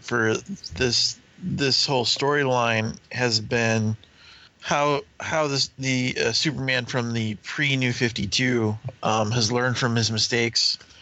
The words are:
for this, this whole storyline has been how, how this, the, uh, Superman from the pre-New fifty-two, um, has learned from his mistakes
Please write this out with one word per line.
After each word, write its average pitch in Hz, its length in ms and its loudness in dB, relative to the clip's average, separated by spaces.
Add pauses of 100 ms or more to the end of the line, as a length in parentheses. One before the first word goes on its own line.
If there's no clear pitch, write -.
for 110 340 2 (400)
this, - 420 0 (240)
this 139 440 0
whole 131 180 0
storyline 123 920 2 (140)
has 120 280 0
been 113 560 2 (640)
how, 143 440 0 (180)
how 156 260 0
this, 139 220 0 (100)
the, 131 460 0
uh, - 80 2
Superman 131 520 -2
from 117 280 -2
the 110 300 -2
pre-New 131 500 0
fifty-two, 113 800 0 (280)
um, 107 280 2
has 117 200 0
learned 123 260 0
from 117 180 0
his 113 160 0
mistakes 117 680 0 (220)